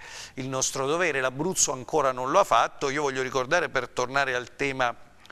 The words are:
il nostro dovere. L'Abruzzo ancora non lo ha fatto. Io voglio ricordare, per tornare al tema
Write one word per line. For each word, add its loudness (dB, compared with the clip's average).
il -8
nostro -2
dovere. 0
L'Abruzzo 0
ancora 0
non -2
lo 8
ha 6
fatto. 2
Io 0
voglio 0
ricordare, 0
per -2
tornare 0
al -6
tema 0